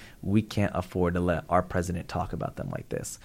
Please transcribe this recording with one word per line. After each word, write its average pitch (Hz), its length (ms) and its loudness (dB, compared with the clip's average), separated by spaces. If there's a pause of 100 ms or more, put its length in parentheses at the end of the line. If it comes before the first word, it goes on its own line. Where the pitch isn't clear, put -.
(220)
We 101 200 4
can't - 320 0
afford 90 400 2
to 87 60 2
let 87 280 2
our 87 140 6
president 87 460 -2
talk - 240 -2
about - 240 -6
them - 140 -6
like - 180 -6
this. - 360 -6